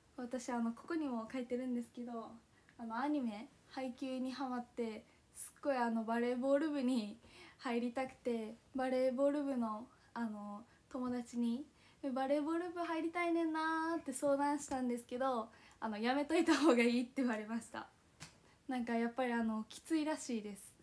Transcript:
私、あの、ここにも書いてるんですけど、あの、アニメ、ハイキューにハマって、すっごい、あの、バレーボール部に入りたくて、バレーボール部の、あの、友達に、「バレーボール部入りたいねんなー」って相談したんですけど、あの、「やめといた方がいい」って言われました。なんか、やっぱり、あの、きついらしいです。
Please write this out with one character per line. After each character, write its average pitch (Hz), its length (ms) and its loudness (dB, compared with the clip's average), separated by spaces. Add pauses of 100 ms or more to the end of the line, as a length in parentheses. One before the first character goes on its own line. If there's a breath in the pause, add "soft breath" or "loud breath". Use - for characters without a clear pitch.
(180)
私、 247 340 -6
あ 240 80 0
の、 233 140 0
こ - 120 -14
こ 339 100 -4
に 302 120 0
も 226 240 -4
書 262 80 -4
い 240 60 -4
て 247 100 -2
る 254 100 -2
ん 254 80 -2
で 240 80 -2
す 233 120 -10
け 240 100 -10
ど、 226 260 -8 (480 loud breath)
あ 233 80 -10
の、 226 140 -4
ア 277 80 0
ニ 302 140 2
メ、 226 280 -4 (200)
ハ 262 120 -4
イ 262 120 -4
キ 262 140 -6
ュ 262 100 -2
ー - 20 -2
に 254 140 -2
ハ 262 160 -4
マ 247 80 -2
っ 240 80 -4
て、 220 400 -6 (280 soft breath)
す - 220 -12
っ - 80 -20
ご 285 100 4
い、 254 40 2
あ 240 120 4
の、 226 140 0
バ 226 160 2
レ 240 140 2
ー 254 40 0
ボ 269 160 4
ー 285 40 8
ル 311 120 2
部 285 120 0
に 226 360 2 (420 loud breath)
入 240 200 0
り 240 140 0
た 262 120 -2
く 254 100 -12
て、 226 400 -4 (200)
バ 262 140 0
レ 254 200 4
ー 247 40 0
ボ 277 160 4
ー - 20 4
ル 294 120 0
部 277 140 -2
の、 226 300 -2 (260 loud breath)
あ 233 120 -2
の、 208 400 -8 (240 loud breath)
友 247 200 -2
達 240 280 -4
に、 240 280 2 (480 loud breath)
「バ 269 140 0
レ 294 140 4
ー - 20 0
ボ 320 120 0
ー - 20 2
ル 359 140 -2
部 349 100 -6
入 330 200 -2
り 330 100 -2
た 349 140 0
い 339 80 4
ね 339 100 4
ん 320 100 2
な 320 440 0
ー」 - 40 -2
っ - 20 -20
て 269 80 -6
相 277 240 2
談 285 240 2
し - 80 -8
た 262 140 -2
ん 247 80 0
で 240 80 0
す 240 80 -10
け 247 120 -6
ど、 247 320 0 (300 loud breath)
あ 226 100 -4
の、 208 100 -4
「や 247 140 2
め 285 120 2
と 320 100 0
い 339 80 6
た 320 140 6
方 269 180 8
が 240 80 6
い 240 140 6
い」 254 60 4
っ - 20 -2
て - 160 -4
言 247 60 2
わ 220 100 0
れ 214 80 -6
ま 226 160 -4
し - 100 -16
た。 - 160 -10 (800 loud breath)
な 254 100 -2
ん 233 80 -2
か、 233 100 0
や 233 120 2
っ 233 60 -2
ぱ 262 120 0
り、 240 60 0
あ 233 100 2
の、 220 280 0
き - 100 -14
つ 320 180 0
い 302 60 2
ら 302 140 0
し 233 220 -4
い - 20 -4
で 202 160 -10
す。 - 240 -16